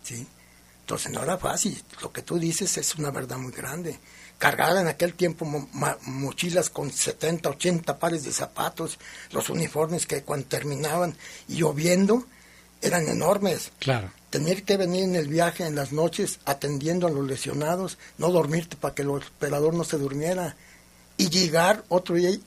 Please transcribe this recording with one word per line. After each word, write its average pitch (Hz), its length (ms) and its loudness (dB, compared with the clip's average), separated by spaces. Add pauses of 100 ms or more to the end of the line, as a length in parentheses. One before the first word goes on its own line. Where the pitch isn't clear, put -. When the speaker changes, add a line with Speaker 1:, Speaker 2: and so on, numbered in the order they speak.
Speaker 1:
¿sí? 123 240 -10 (540)
Entonces - 300 -6
no - 120 -4
era 175 140 -2
fácil, - 440 -2 (200)
lo - 100 -10
que - 100 -10
tú 170 160 -4
dices 165 400 -2
es - 180 -2
una 147 160 -4
verdad 127 260 -6
muy 127 160 -10
grande. 156 440 -8 (400)
Cargar - 400 4
en 180 100 4
aquel 170 260 0
tiempo 170 320 0
mo-, 147 280 -6
ma-, 143 300 -2
mochilas 139 680 -2
con 143 220 -6
setenta, 165 580 0
ochenta 165 480 0
pares 165 280 0
de - 80 -6
zapatos, - 640 -4 (320)
los - 180 -2
uniformes 156 560 0
que 139 180 -4
cuando 139 240 -6
terminaban 147 680 -2 (320)
y 135 100 -6
lloviendo 180 680 4 (560)
eran 170 260 2
enormes. 190 720 2
Speaker 2:
Claro. 117 320 0 (200)
Speaker 1:
Tener 170 320 0
que 202 140 4
venir 185 260 2
en 185 120 2
el 156 140 0
viaje 170 360 2
en 151 100 -2
las 139 160 -2
noches 165 540 0
atendiendo 147 640 0
a 165 40 2
los 139 140 0
lesionados, 147 720 -2 (200)
no 156 140 2
dormirte 165 440 2
para 143 200 -4
que 143 80 -2
el 143 60 0
operador 143 640 0
no 170 100 0
se 156 140 -2
durmiera, 147 580 -2 (640)
y 185 120 4
llegar 175 600 4
otro 175 260 2
día 175 160 4 (160)